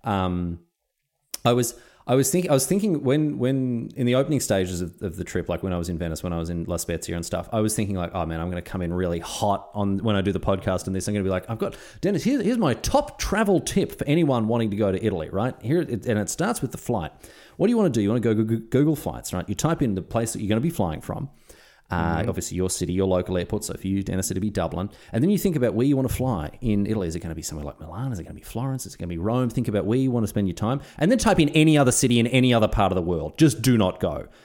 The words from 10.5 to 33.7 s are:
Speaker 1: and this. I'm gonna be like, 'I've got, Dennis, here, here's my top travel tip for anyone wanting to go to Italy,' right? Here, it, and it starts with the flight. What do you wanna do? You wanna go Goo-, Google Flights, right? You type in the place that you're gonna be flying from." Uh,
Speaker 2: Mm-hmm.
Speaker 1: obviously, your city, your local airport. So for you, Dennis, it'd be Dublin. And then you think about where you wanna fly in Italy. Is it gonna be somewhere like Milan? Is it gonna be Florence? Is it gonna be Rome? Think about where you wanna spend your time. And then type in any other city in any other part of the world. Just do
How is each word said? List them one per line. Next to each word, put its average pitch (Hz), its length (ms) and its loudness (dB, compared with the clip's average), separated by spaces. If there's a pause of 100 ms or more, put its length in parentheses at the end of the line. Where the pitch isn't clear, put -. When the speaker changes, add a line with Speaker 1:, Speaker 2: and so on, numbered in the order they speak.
Speaker 1:
and 95 80 -4
this. 95 140 -4
I'm 104 60 -2
gonna 101 100 0
be 95 60 0
like, 92 180 -4
'I've 113 100 -6
got, - 160 -4 (280)
Dennis, 175 200 0
here, 254 200 0
here's 226 160 0
my 226 160 2
top - 440 -2
travel 202 420 2
tip - 380 -2
for - 80 -6
anyone 143 420 2
wanting 117 240 2
to 98 40 -4
go 101 160 2
to 95 100 -2
Italy,' 95 280 -2
right? 113 320 -2
Here, 139 180 2
it, 117 240 -4
and 113 140 2
it 101 100 -2
starts 208 320 -2
with 127 120 -4
the - 60 -10
flight. 104 340 -4 (440)
What 175 120 2
do - 20 2
you 240 80 2
wanna 202 100 4
do? 117 140 2
You 101 80 2
wanna 120 100 0
go 113 140 2
Goo-, 110 240 0 (100)
Google 147 280 2
Flights, - 360 -8
right? 90 160 -4
You 104 60 -4
type 156 260 0
in 120 140 0
the 92 80 -4
place 117 320 -2
that - 80 -8
you're 101 80 -2
gonna 110 100 2
be 143 80 0
flying 85 320 -2
from." - 300 -8 (600)
Uh, 82 300 0
Speaker 2:
Mm-hmm. 82 100 -2
Speaker 1:
obviously, 87 260 -6
your 90 140 0
city, 90 240 -2
your 95 120 2
local 92 300 2
airport. 92 260 -4
So - 120 -8
for - 120 -8
you, 98 160 0
Dennis, 95 280 -2
it'd 95 100 -2
be 104 80 0
Dublin. 90 400 -4 (240)
And 110 100 0
then 175 80 4
you 208 60 2
think 180 180 0
about 120 200 0
where 117 120 2
you 143 100 4
wanna 131 120 0
fly 117 420 -2 (120)
in 104 240 2
Italy. 107 200 -2
Is 82 80 -4
it 87 60 -6
gonna 82 140 -8
be 78 80 -10
somewhere 76 240 -8
like 69 120 -12
Milan? 82 320 -8
Is 107 80 -6
it 82 60 -8
gonna - 100 -14
be - 60 -16
Florence? 131 460 -6
Is - 80 -16
it - 40 -20
gonna 87 120 -8
be 85 80 -6
Rome? 117 320 0
Think 117 180 -2
about 101 160 0
where 110 140 2
you 131 120 2
wanna 120 160 0
spend 101 220 0
your 87 60 -4
time. 123 260 -2 (160)
And 165 140 2
then 254 80 4
type 202 200 4
in 147 120 6
any 156 260 6
other 131 160 6
city 120 260 4
in 117 100 6
any 127 260 6
other 107 140 6
part 98 220 2
of 92 60 0
the 90 60 0
world. 80 340 -2
Just 156 240 6
do 120 160 6